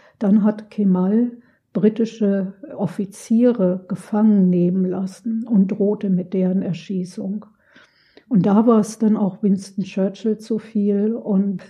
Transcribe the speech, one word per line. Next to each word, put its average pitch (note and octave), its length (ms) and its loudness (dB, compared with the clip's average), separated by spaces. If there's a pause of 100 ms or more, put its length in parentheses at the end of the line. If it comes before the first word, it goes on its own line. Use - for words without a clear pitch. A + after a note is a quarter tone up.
(200)
dann G#3 240 4
hat G#3+ 260 -2
Kemal G3+ 640 0 (400)
britische G3+ 840 -2 (220)
Offiziere G3 1120 0
gefangen G#3 600 2
nehmen F3+ 360 2
lassen G3 600 -6
und F#3+ 240 2
drohte G#3 400 -2
mit F3+ 240 -2
deren F#3 300 0
Erschießung. F#3+ 840 -8 (800)
Und G3 180 2
da G#3+ 200 4
war A#3 120 6
es G#3+ 200 -2
dann G#3+ 200 2
auch G3+ 240 -4
Winston G3 420 -2
Churchill G3+ 540 -4
zu A3 200 -6
viel G#3 540 -2
und G3+ 580 -2